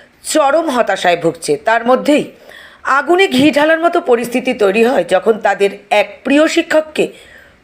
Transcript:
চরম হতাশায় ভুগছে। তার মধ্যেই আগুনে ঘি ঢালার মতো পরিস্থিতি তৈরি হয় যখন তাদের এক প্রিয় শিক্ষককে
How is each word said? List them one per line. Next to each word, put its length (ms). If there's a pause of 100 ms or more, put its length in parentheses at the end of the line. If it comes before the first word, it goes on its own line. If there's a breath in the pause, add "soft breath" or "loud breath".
(240 loud breath)
চরম 460
হতাশায় 460
ভুগছে। 400
তার 300
মধ্যেই 460 (500 loud breath)
আগুনে 460
ঘি 220
ঢালার 300
মতো 200
পরিস্থিতি 540
তৈরি 300
হয় 200
যখন 340
তাদের 320 (200)
এক 340
প্রিয় 240
শিক্ষককে 640 (520 loud breath)